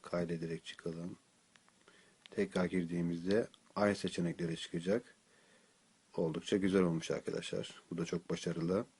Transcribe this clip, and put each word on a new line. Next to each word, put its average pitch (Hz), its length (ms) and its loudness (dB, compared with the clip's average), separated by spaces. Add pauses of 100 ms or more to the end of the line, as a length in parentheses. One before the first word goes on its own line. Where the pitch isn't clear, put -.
Kaydederek 82 600 -2
çıkalım. 85 520 -8 (1120)
Tekrar 95 340 0
girdiğimizde 87 840 0 (280)
ay 104 180 4
seçenekleri 85 640 -2
çıkacak. 92 580 -2 (1000)
Oldukça 85 420 0
güzel 95 260 6
olmuş 82 280 2
arkadaşlar. - 800 -4
Bu 87 80 -4
da 87 60 0
çok - 260 -4
başarılı. 85 560 0 (140)